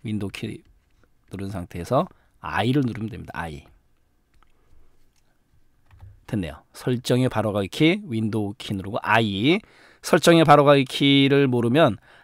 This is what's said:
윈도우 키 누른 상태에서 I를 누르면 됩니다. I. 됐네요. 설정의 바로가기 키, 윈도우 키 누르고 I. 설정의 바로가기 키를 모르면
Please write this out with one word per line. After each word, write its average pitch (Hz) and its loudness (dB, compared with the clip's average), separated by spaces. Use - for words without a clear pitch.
윈도우 104 -6
키 - -12
누른 98 -10
상태에서 98 -4
I를 113 0
누르면 110 -8
됩니다. 87 -14
I. 78 -12
됐네요. 82 -6
설정의 127 -2
바로가기 104 -4
키, 170 0
윈도우 110 -4
키 - -8
누르고 98 -8
I. 110 0
설정의 160 4
바로가기 143 6
키를 139 2
모르면 120 2